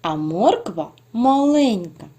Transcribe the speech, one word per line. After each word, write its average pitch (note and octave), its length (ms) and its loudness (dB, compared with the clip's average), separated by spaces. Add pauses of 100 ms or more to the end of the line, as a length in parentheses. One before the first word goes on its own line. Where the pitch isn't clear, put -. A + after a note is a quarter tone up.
а D#3+ 140 -6
морква E3 760 -2 (220)
маленька. C4+ 920 2 (140)